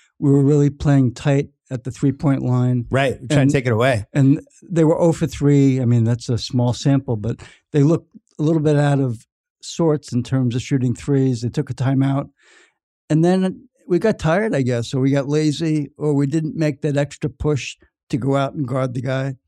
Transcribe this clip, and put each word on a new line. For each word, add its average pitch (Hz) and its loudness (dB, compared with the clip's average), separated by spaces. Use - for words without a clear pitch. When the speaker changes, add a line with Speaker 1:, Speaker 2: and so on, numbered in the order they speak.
Speaker 1:
we 143 2
were 139 6
really 143 4
playing 139 2
tight 143 0
at 123 -8
the 131 -10
three-point 135 -2
line. 123 0
Speaker 2:
Right. 131 0
We're 131 -16
trying 143 2
Speaker 1:
And 139 4
Speaker 2:
to 143 2
take 123 0
it 123 0
away. 113 2
Speaker 1:
and 139 4
they 160 2
were 156 4
oh 170 2
for 156 -2
three. 139 2
I 123 -2
mean, 120 2
that's 120 -2
a 117 0
small 123 -2
sample, 135 0
but 110 -6
they 147 4
looked 160 0
a 156 -4
little 160 0
bit 151 2
out 143 2
of 123 -4
sorts 151 -2
in 120 0
terms 127 -2
of 123 -4
shooting 123 -2
threes. 135 0
They 120 -4
took 147 -6
a 120 -8
timeout. 135 -2
And 156 2
then 185 0
we 175 2
got 214 -2
tired, 190 0
I 139 0
guess, 120 -2
or 131 -2
we 135 2
got 139 0
lazy, 151 -2
or 147 -2
we 143 0
didn't 160 -4
make 151 -2
that 147 -2
extra 143 -4
push - -4
to 151 -2
go 135 0
out 139 -2
and 151 -6
guard 131 -4
the 127 -8
guy. 135 -4